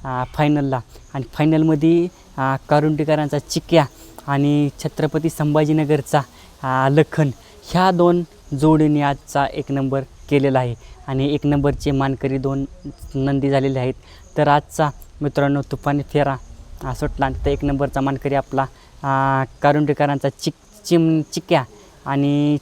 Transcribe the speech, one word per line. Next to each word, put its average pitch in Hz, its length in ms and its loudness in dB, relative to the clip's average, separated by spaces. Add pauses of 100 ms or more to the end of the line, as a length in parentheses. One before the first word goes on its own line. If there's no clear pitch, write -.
आ, 127 200 -4
फायनलला 143 560 0 (340)
आणि 135 100 -6 (100)
फायनलमध्ये, 160 760 2 (300)
आ, 135 180 -2 (140)
कारुंडेकरांचा 151 720 2
चिक्क्या - 460 2 (420)
आणि 143 420 2 (140)
छत्रपती 156 460 -2
संभाजीनगरचा, 151 920 0 (420)
आ, 131 260 0
लखन 147 400 2 (420)
ह्या 185 200 4
दोन 175 320 4 (360)
जोडीने 151 420 4
आजचा 143 440 -2
एक - 260 -8
नंबर 135 300 -2 (280)
केलेला 135 300 2
आहे 120 160 -2 (320)
आणि 139 260 -2
एक 147 120 -4
नंबरचे 143 460 0
मानकरी 135 460 -2
दोन 139 280 -4 (500)
नंदी 139 340 0
झालेले 135 300 0
आहेत. 127 140 -2 (440)
तर 147 100 2
आजचा 147 420 0 (320)
मित्रांनो 143 400 0
तुफानी 143 420 -4
फेरा, 139 320 0 (480)
आ, 131 100 -6
सुटला 139 320 -4
आणि 131 100 -4
तिथं - 140 -4
एक 139 160 -2
नंबरचा 139 360 -2
मानकरी 139 340 -2
आपला, 135 300 -2 (380)
आ, 135 400 0 (180)
कारुंडेकरांचा 143 680 0
चिक-, - 560 -10
चिम-, 160 480 2
चिक्क्या 160 300 0 (420)
आणि 143 560 0